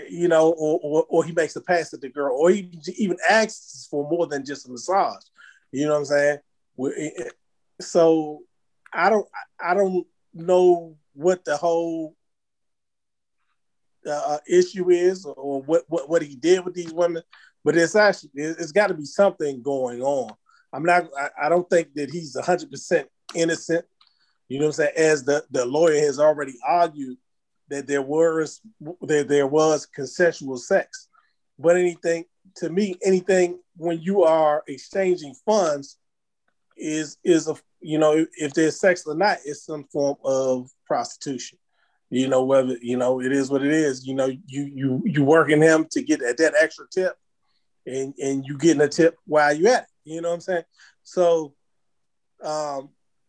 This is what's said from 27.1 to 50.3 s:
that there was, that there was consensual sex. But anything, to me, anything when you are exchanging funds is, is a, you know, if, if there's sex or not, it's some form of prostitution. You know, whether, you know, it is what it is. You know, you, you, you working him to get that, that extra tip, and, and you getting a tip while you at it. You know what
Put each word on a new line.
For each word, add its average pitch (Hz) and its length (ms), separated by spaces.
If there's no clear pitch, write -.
that 139 180
there 143 140
was, 156 600
that 147 260
there 143 200
was 156 380
consensual 139 720
sex. - 500
But 170 180
anything, 170 480
to 165 120
me, 185 260
anything 185 540
when 165 240
you 190 220
are 160 440
exchanging 165 680
funds 160 520
is, 156 480
is 160 240
a, 156 80
you 156 180
know, 156 160
if, 160 140
if 147 160
there's 160 260
sex 180 260
or 151 100
not, 190 300
it's 143 200
some 151 200
form 143 380
of 131 460
prostitution. 131 720
You 131 180
know, 131 160
whether, 131 380
you 120 160
know, 127 240
it 127 100
is 135 180
what 135 140
it 143 80
is. 139 340
You 131 100
know, 131 100
you, 135 400
you, 135 400
you 147 180
working 151 380
him 160 300
to 143 100
get 151 180
that, 120 200
that 151 200
extra 156 320
tip, 185 240
and, 135 360
and 135 240
you 139 120
getting 147 240
a 147 80
tip 165 360
while 147 280
you 165 140
at 240 160
it. - 40
You 156 160
know 170 80
what 175 80